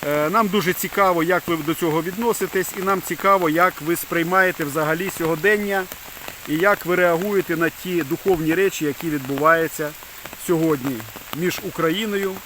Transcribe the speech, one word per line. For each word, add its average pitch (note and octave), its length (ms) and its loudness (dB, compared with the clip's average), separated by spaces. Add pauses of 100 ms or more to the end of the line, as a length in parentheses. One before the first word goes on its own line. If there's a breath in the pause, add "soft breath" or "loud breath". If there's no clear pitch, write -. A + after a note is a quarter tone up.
Е, D3 220 0
нам G#3+ 180 4
дуже F3+ 260 2
цікаво, F#3 500 2
як E3+ 240 2
ви E3+ 100 0
до D#3 160 -2
цього E3 280 0
відноситесь, F#3+ 640 0 (100)
і G3 40 -4
нам F#3+ 200 0
цікаво, F#3 480 2
як E3+ 320 2
ви D#3+ 140 0
сприймаєте F3 680 2
взагалі D#3+ 520 0
сьогодення, G3 680 2 (640)
і D3+ 100 -2
як G3 280 4
ви F3 100 0
реагуєте F3 640 2
на E3 120 2
ті F3 340 -4
духовні D#3+ 520 0
речі, F#3 300 0
які D3 240 -4
відбуваються D3 800 0 (580)
сьогодні D#3 480 2 (400)
між E3+ 280 -2
Україною G3 720 -2 (100)